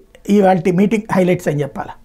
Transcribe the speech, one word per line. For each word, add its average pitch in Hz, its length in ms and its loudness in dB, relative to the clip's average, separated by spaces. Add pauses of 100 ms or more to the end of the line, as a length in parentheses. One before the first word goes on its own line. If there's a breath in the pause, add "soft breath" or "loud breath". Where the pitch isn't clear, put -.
(300)
ఇవాల్టి 190 420 2
మీటింగ్ 208 420 0
హైలైట్స్ 180 340 0
అని 147 140 -2
చెప్పాలి. - 280 -10 (160)